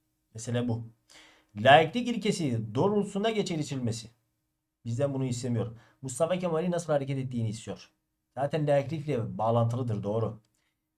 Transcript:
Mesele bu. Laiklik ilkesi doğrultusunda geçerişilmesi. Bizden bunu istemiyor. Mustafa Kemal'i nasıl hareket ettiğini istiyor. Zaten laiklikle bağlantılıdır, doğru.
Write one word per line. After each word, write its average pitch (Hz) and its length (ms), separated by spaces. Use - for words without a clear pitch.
Mesele 120 340
bu. 117 160
Laiklik 156 520
ilkesi 139 680
doğrultusunda 202 560
geçerişilmesi. 151 800
Bizden 135 300
bunu 131 100
istemiyor. 120 520
Mustafa 165 360
Kemal'i 175 320
nasıl 170 220
hareket 139 260
ettiğini 120 300
istiyor. - 420
Zaten 143 320
laiklikle 139 720
bağlantılıdır, 117 640
doğru. 107 380